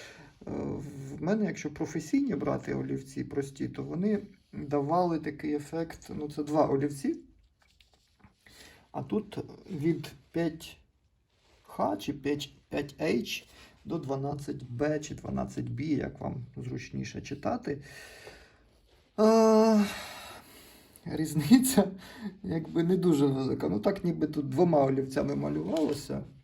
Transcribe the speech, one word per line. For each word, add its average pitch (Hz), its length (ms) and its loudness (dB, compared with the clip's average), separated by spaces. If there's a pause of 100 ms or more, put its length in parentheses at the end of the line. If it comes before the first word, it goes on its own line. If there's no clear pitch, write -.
(460)
Е, - 40 -10 (600)
в 147 120 -10
мене, 208 220 2
якщо 151 300 -4
професійні 185 600 -2
брати 139 400 -2
олівці 135 500 -6
прості, 139 440 -6
то 127 140 -8
вони 185 400 0 (300)
давали 151 640 0
такий 151 360 -4
ефект, 160 540 -6
ну, 151 220 -8
це 147 120 -6
два 147 240 2
олівці, 143 500 0 (1800)
а - 100 -6
тут - 360 -2 (320)
від 160 420 0 (180)
п'ять 165 460 -4 (840)
Х - 340 -2
чи - 160 -6
п'ять, 143 400 -4 (160)
п'ять 147 320 -6
H - 440 -2 (400)
до 170 140 -4
дванадцять 139 640 -4
Б 147 380 -2
чи - 140 -10
дванадцять 131 540 -6
Б, 117 140 -6
як - 380 -2
вам 135 260 -8 (100)
зручніше 127 640 -8
читати. - 600 -6 (1400)
Е, 220 640 8 (1200)
різниця 156 840 4 (520)
якби 165 400 -2
не 175 140 4
дуже 165 300 6
велика. 135 420 0
Ну 208 120 0
так 196 240 0
ніби 160 220 0
тут 147 220 -4
двома 147 360 6
олівцями 135 520 0
малювалося. 147 880 -2 (200)